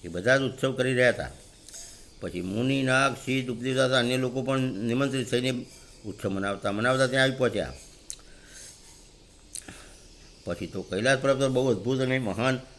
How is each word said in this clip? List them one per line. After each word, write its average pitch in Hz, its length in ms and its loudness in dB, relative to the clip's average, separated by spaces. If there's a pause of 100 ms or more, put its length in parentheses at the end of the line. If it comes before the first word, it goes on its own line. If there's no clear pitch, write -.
એ 87 40 -12
બધા 95 300 2
જ 135 40 2
ઉત્સવ - 300 -2
કરી 127 220 0
રહ્યા 123 160 6
હતા. 80 220 -2 (880)
પછી 90 200 -6
મુનિ, 120 420 0
નાગ, 131 300 4
સિદ્ધ, 131 360 -2
ઉપદેવતા 127 380 0
તથા 131 120 4
અન્ય 123 180 2
લોકો 127 240 0
પણ 135 180 0
નિમંત્રિત 123 720 -2
થઈને 123 360 0 (400)
ઉત્સવ 101 240 -6
મનાવતા 98 420 -2
મનાવતા 127 360 2
ત્યાં 131 160 2
આવી 135 80 4
પહોંચ્યા. 110 420 0 (2750)
પછી 90 220 -6
તો 95 140 -8
કૈલાસ 120 380 2
પર્વત 135 200 2
પર 135 100 2
બહુ 127 180 2
અદ્ભુત 120 320 0
અને 131 200 0
મહાન 117 360 0 (240)